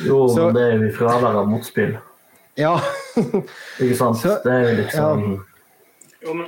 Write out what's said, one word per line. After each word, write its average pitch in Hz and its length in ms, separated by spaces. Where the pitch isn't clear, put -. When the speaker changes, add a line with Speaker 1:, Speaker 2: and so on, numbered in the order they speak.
Speaker 1:
Jo, 139 160
Speaker 2:
Så 123 160
Speaker 1:
men 117 80
det 120 140
er 113 80
jo 110 100
i 98 80
fravær 117 460
av 104 100
motspill. 110 460
Speaker 2:
Ja. 156 220
Speaker 1:
Ikke - 800
sant? 117 240
Speaker 2:
Så 196 240
Speaker 1:
Det 127 100
er 120 140
jo 110 80
liksom 104 560
Speaker 2:
ja. 95 80
Speaker 3:
Jo, 160 100
men, 170 140